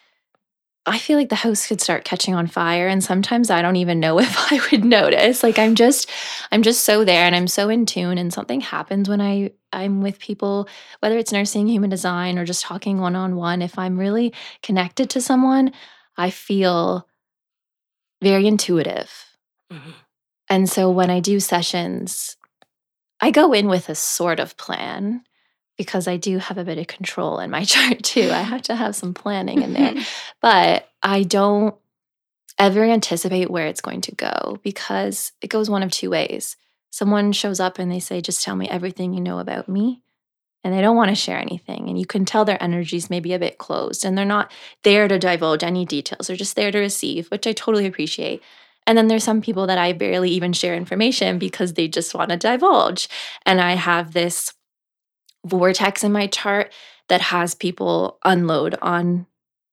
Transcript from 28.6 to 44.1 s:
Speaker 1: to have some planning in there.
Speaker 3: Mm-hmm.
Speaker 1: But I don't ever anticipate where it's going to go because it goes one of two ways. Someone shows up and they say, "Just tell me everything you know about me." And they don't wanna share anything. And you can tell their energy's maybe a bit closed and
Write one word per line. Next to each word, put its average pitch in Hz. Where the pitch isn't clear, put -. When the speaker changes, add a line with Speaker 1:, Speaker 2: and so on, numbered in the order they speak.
Speaker 1:
to 240
have 214
some 180
planning 196
in 175
there. 269
Speaker 3:
Mm-hmm. 269
Speaker 1:
But 190
I 196
don't 202
ever 202
anticipate 185
where 165
it's 156
going -
to -
go -
because 196
it 202
goes 214
one 196
of 180
two 185
ways. -
Someone 208
shows 196
up 185
and 180
they 180
say, 180
"Just -
tell 196
me -
everything 180
you 185
know 180
about -
me." 214
And 185
they 190
don't 226
wanna 214
share -
anything. -
And 180
you 185
can 190
tell 214
their 202
energy's 170
maybe 175
a 180
bit -
closed -
and 190